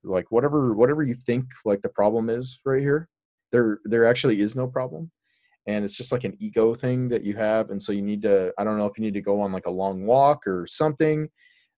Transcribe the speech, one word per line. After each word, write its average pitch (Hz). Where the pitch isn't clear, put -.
like, 95
"Whatever, 131
whatever 131
you 127
think, 123
like, 101
the 104
problem 113
is 127
right 135
here, 143
there, 113
there 117
actually 120
is 107
no 131
problem." 131
And 104
it's 98
just, -
like, 123
an 95
ego 110
thing 127
that 117
you 101
have. 110
And 101
so 107
you 101
need 104
to, 98
I 101
don't 107
know 104
if 101
you 110
need 107
to 101
go 101
on, 98
like, 92
a 90
long 95
walk 139
or 90
something, 156